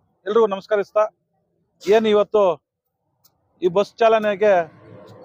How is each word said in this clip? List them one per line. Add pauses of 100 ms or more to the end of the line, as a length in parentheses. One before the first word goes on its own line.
(280)
ಎಲ್ರಿಗೂ
ನಮಸ್ಕರಿಸ್ತಾ, (920)
ಏನು
ಇವತ್ತು (1200)
ಈ
ಬಸ್
ಚಾಲನೆಗೆ (720)